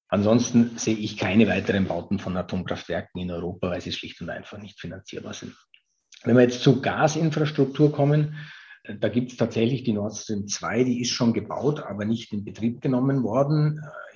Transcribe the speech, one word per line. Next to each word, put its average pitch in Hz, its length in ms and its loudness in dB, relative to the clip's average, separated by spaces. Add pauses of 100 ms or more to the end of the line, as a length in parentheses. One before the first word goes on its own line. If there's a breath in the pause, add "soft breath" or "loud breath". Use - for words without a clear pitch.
Ansonsten 117 680 4
sehe 110 180 0
ich 107 220 -6
keine 104 300 4
weiteren 98 360 0
Bauten 90 340 -4
von 92 160 -6
Atomkraftwerken 87 840 -6
in 90 100 -6
Europa, 87 380 -4
weil 87 140 -4
sie 87 100 -8
schlicht - 300 -10
und 85 80 -10
einfach - 260 -12
nicht 104 240 -18
finanzierbar - 540 -12
sind. - 200 -14 (680)
Wenn 117 100 4
wir 123 100 10
jetzt 123 180 2
zur 127 180 6
Gasinfrastruktur 151 1120 2
kommen, 147 460 2 (460 loud breath)
äh, 101 140 -12
da 110 120 0
gibt's 123 260 -2
tatsächlich 117 480 0
die 117 80 0
Nord 104 240 -2
Stream 101 320 -6
zwei, 101 340 -2
die 123 200 0
ist 117 80 -2
schon 117 240 2
gebaut, 113 460 -2
aber 101 260 -6
nicht 113 260 -4
in 104 100 -4
Betrieb 117 380 -4
genommen 135 420 0
worden. 151 640 0
Äh, - 60 -16 (260)